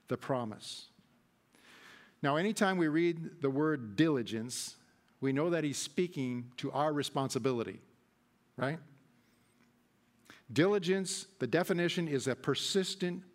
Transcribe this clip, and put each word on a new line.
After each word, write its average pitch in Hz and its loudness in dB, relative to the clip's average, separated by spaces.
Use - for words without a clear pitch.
the 123 -2
promise." - -6
Now, 147 4
anytime 196 2
we 165 4
read 165 0
the 139 2
word 135 -2
diligence, 120 0
we 135 0
know 151 0
that 160 0
he's 139 -4
speaking 127 -4
to 139 -4
our 151 2
responsibility, 131 -2
right? 143 -4
Diligence, 185 2
the 127 -2
definition 170 2
is 131 -2
a 127 2
persistent, 180 -2